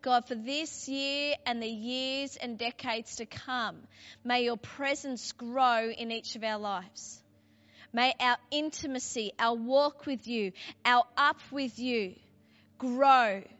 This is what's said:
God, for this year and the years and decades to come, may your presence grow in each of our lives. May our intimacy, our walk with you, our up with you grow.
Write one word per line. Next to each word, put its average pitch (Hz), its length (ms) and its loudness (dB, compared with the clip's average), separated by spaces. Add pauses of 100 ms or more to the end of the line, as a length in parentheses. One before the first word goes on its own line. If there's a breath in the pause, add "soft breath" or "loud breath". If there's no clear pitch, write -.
God, 247 260 4
for 254 80 -4
this 277 540 -6
year 277 460 -2 (100)
and 240 180 -2
the 226 40 -4
years 262 680 -4
and 240 220 -8
decades 233 600 -6
to 233 80 -10
come, 220 520 -6 (480 loud breath)
may 247 180 2
your 240 140 0
presence 277 720 -4
grow 240 580 2
in 226 220 -6
each 226 240 -6
of 214 80 -10
our 214 140 -2
lives. 196 640 -8 (720 soft breath)
May 247 260 4
our 247 180 4 (120)
intimacy, 277 920 -4
our 233 160 4
walk 277 500 2
with 269 220 -6
you, 220 240 -2 (320 loud breath)
our 247 200 6 (120)
up 294 240 4 (120)
with 262 280 -4
you 233 360 -2 (640 soft breath)
grow. 247 680 6 (160)